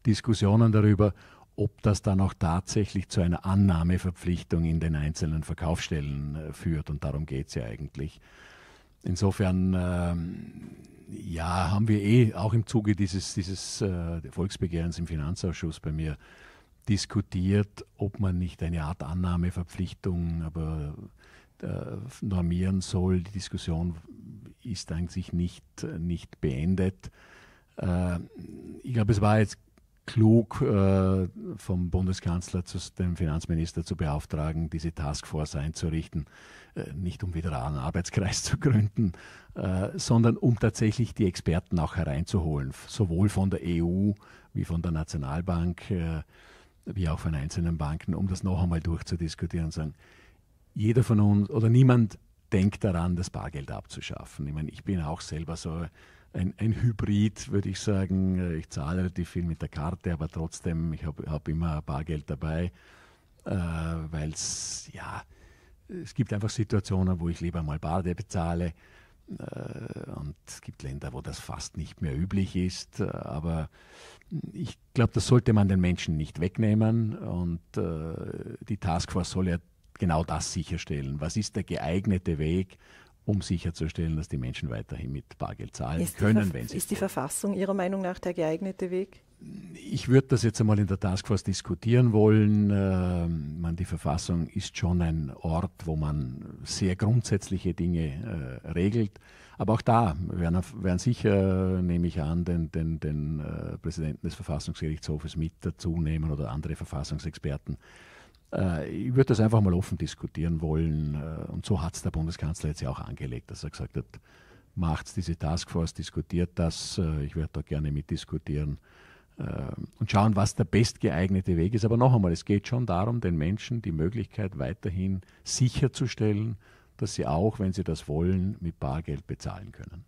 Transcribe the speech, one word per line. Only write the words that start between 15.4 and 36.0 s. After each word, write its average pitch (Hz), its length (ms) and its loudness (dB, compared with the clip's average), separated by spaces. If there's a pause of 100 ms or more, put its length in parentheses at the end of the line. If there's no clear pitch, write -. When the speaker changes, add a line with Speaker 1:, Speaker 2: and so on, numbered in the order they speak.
Speaker 1:
bei 78 120 -4
mir 78 240 -4 (720)
diskutiert, 98 960 0 (140)
ob 101 220 -4
man 92 180 2
nicht 87 240 -4
eine 85 220 -2
Art 78 180 -6
Annahmeverpflichtung 87 1400 -2
aber, 80 500 -4 (680)
äh, - 360 -6 (260)
normieren 92 580 2
soll. 92 400 2
Die 87 120 -8
Diskussion 87 640 -4 (680)
ist 110 280 -8
eigentlich 87 400 -6
nicht, 87 320 -2 (340)
nicht - 420 -6
beendet. 92 720 0 (640)
Äh, 90 420 0 (640)
ich 123 100 -4
glaube, 110 180 4
es 98 80 4
war 107 200 6
jetzt - 180 0 (480)
klug, 110 540 6
äh, 95 680 4 (280)
vom 90 340 -2
Bundeskanzler 90 760 0
zu, - 140 -10 (180)
den 90 200 0
Finanzminister 82 680 -2
zu 82 120 -4
beauftragen, 78 760 -2
diese 80 220 -4
Taskforce 76 640 -4
einzurichten, 80 720 -4 (480)